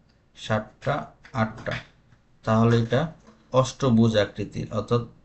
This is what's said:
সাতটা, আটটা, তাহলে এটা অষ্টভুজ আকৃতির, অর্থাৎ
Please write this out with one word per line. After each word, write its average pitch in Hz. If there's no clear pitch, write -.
সাতটা, -
আটটা, 110
তাহলে 113
এটা 120
অষ্টভুজ 117
আকৃতির, -
অর্থাৎ 117